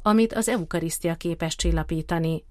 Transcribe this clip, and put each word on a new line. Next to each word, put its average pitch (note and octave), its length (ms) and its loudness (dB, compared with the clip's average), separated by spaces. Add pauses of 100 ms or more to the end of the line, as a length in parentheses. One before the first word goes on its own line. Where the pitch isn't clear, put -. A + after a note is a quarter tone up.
amit A3 320 4
az A3 140 -2
eukarisztia E3+ 680 -2
képes E3 400 -4
csillapítani. D#3+ 960 0